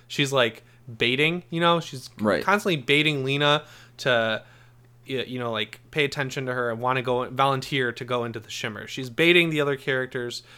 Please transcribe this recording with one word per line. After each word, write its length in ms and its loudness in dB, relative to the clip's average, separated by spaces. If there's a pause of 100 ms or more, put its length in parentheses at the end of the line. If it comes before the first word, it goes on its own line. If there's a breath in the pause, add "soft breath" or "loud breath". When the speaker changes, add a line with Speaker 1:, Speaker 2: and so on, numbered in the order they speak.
Speaker 1:
She's, 240 -2
like, 300 2 (360 soft breath)
baiting, 500 2
you 120 -4
know? 200 4
She's 300 -12 (100)
Speaker 2:
Right. 240 2
Speaker 1:
constantly 320 2
baiting 480 2
Lena 380 2 (360 loud breath)
to, 440 0 (680 soft breath)
y-, 180 -4
you 120 -8
know, 140 -4
like, 280 -4 (100)
pay 140 0
attention 420 -4
to 80 -2
her 160 -2
and 100 -6
wanna 220 0
go 280 0
volunteer 600 0
to 120 -12
go 200 -2
into 160 -8
the 100 -16
Shimmer. 360 -8
She's 240 -10
baiting 400 4
the 100 0
other 160 0
characters 640 -4 (160 soft breath)